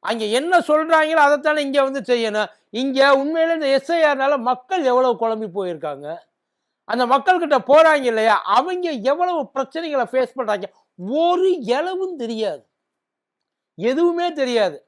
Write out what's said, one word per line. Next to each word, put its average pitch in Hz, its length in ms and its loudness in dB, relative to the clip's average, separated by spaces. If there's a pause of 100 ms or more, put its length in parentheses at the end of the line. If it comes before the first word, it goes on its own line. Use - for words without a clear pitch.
அங்க 226 160 -4 (140)
என்ன 339 160 0 (140)
சொல்றாங்களோ 311 560 2
அதைத்தானே 294 420 2
இங்க 277 200 0
வந்து 269 220 -6
செய்யணும். 220 420 -2 (300)
இங்க 269 180 -2 (220)
உண்மையிலே 320 360 0
இந்த 302 200 -2
எஸ் 269 200 -2
ஐ - 20 0 (100)
ஆர்னால 277 260 0 (140)
மக்கள் 294 420 -4
எவ்வளவு 247 300 2
குழம்பி 220 360 -4
போயிருக்காங்க. 151 500 -8 (840)
அந்த 247 200 0
மக்கள்கிட்ட 302 460 2 (120)
போறாங்க 302 420 6
இல்லையா, 220 240 2 (200)
அவங்க 359 300 -2 (240)
எவ்வளவு 349 300 0 (140)
பிரச்சனைகளை 269 580 -4
ஃபேஸ் 254 260 -2
பண்றாங்க. 208 300 -4 (520)
ஒரு 359 300 2 (240)
இளவும் 370 480 -4
தெரியாது, 220 400 -6 (1160)
எதுவுமே 339 500 0 (120)
தெரியாது. 226 360 0 (120)